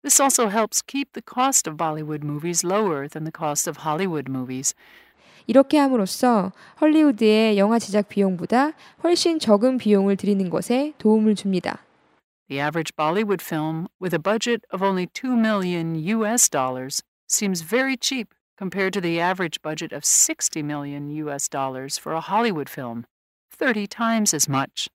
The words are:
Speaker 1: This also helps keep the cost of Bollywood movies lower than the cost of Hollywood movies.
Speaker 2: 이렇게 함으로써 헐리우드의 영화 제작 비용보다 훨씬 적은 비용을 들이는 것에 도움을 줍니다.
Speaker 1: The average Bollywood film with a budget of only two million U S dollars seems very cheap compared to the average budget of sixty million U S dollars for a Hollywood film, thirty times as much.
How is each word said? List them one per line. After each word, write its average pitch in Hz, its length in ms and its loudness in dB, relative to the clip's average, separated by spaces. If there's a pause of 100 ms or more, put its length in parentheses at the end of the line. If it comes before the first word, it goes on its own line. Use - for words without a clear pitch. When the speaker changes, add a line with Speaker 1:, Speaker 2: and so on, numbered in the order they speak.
Speaker 1:
This - 180 4
also 254 280 2
helps 214 360 -2
keep - 280 -6
the 240 100 -12
cost 262 440 0
of 156 100 -8
Bollywood 151 460 -4
movies 160 420 -4
lower 175 420 0
than 156 160 -8
the 160 80 -6
cost 151 380 -4
of 156 180 -10
Hollywood 156 420 -2
movies. 131 460 -6 (720)
Speaker 2:
이렇게 269 300 4
함으로써 233 760 2 (300)
헐리우드의 226 760 6
영화 214 220 4
제작 208 300 -2
비용보다 202 640 0 (300)
훨씬 330 360 2
적은 233 380 4
비용을 196 400 4
들이는 190 320 0
것에 254 480 -2
도움을 214 380 4
줍니다. 190 480 -2 (640)
Speaker 1:
The 139 140 -4
average 156 340 -2
Bollywood 185 460 0
film 160 460 -4 (140)
with 180 120 -4
a 165 80 0
budget 226 400 0 (100)
of 185 120 -4
only 190 240 0
two - 260 -4
million 180 640 0
U 208 300 -2
S 233 240 2
dollars 131 520 -4 (280)
seems 185 340 -2
very 262 360 -2
cheap 170 300 -4 (280)
compared 190 360 -2
to 202 80 -2
the 170 180 0
average 175 420 -2
budget 156 320 -8
of 147 100 -12
sixty - 580 0
million 143 480 -6
U 151 220 -6
S 143 180 -6
dollars 135 500 -6
for 156 160 -6
a 165 60 -2
Hollywood 185 480 -2
film, 117 340 -10 (480)
thirty 214 360 -2
times 226 480 0
as 147 140 -2
much. 135 460 -4